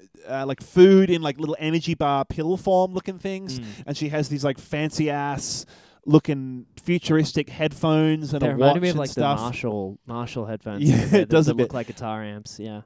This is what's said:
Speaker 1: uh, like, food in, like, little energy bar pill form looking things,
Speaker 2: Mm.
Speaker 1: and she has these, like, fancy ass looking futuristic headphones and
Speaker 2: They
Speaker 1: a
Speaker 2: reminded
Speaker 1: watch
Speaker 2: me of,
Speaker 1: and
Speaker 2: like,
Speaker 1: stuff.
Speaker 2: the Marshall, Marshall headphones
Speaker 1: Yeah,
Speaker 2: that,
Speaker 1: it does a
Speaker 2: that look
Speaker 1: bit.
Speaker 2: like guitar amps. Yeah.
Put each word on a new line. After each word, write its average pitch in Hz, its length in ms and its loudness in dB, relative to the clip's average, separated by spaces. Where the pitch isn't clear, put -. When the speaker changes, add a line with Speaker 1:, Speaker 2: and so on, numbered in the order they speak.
Speaker 1:
uh, 135 160 -6
like, 139 160 -6
food 190 480 8
in, 170 140 0
like, 139 160 -4
little 156 180 -4
energy 160 380 -2
bar 139 280 0
pill 160 320 -4
form 185 380 0
looking 185 240 -8
things, 190 420 -8
Speaker 2:
Mm. 120 40 -12
Speaker 1:
and 143 100 -6
she 151 120 -4
has 151 200 -4
these, 143 140 -6
like, 139 160 -2
fancy 151 500 -4
ass 143 560 -6
looking 135 640 2
futuristic 160 640 0
headphones 156 880 -2
and 143 80 -2
Speaker 2:
They 139 60 2
Speaker 1:
a 139 60 -2
Speaker 2:
reminded 135 240 6
Speaker 1:
watch 180 40 -2
Speaker 2:
me 180 80 0
of, 175 60 2
Speaker 1:
and 151 40 -2
Speaker 2:
like, 135 120 -4
Speaker 1:
stuff. 143 260 0
Speaker 2:
the 110 60 -6
Marshall, 104 640 -6
Marshall 120 400 -8
headphones 107 420 -8
Speaker 1:
Yeah, 117 160 4
Speaker 2:
that, 196 160 4
Speaker 1:
it - 80 -2
does 160 180 4
a 156 40 4
Speaker 2:
that 117 60 -2
look 120 120 2
Speaker 1:
bit. - 60 -14
Speaker 2:
like 117 120 -6
guitar 110 360 -8
amps. 104 360 -14
Yeah. 107 260 -12